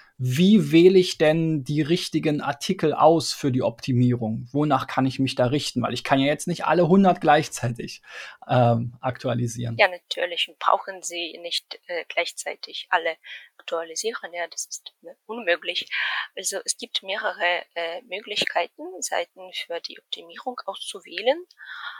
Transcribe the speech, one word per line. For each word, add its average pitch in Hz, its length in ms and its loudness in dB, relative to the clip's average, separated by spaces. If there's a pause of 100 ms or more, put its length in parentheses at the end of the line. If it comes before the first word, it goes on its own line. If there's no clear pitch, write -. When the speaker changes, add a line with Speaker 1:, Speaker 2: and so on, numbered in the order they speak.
(200)
Speaker 1:
wie 151 520 6
wähle 185 260 10
ich 180 180 2
denn 160 460 4
die 147 180 -2
richtigen 156 600 0
Artikel 151 520 -2
aus 160 400 4
für 143 200 -2
die 127 100 0
Optimierung? 120 920 0
Wonach 143 360 0
kann 135 180 0
ich 131 140 -2
mich 131 160 0
da 127 100 4
richten? 135 340 -2
Weil 117 140 -2
ich - 80 -6
kann 139 160 2
ja 135 80 2
jetzt 147 220 -2
nicht 170 160 -4
alle 170 240 4
hundert 185 320 6
gleichzeitig, - 840 0 (480)
ähm, 120 500 2
aktualisieren. 120 800 -4
Speaker 2:
Ja, 208 80 4
natürlich 180 720 -6
brauchen 190 460 0
Sie 170 340 -8
nicht, - 480 -10
äh, 170 200 -6
gleichzeitig - 840 -8
alle 165 260 -2 (420)
aktualisieren. 170 760 -8
Ja, 170 140 -6
das - 180 -10
ist, - 260 -16 (100)
ne, 165 140 -18 (100)
unmöglich. 180 600 -4 (460)
Also 196 300 -6
es - 120 -4
gibt - 280 -8
mehrere, 190 600 -4 (120)
äh, 170 260 -8
Möglichkeiten, 208 1000 -6
Seiten 180 520 -6
für - 280 -8
die - 200 -14
Optimierung 170 640 -12
auszuwählen. 208 800 -4 (540)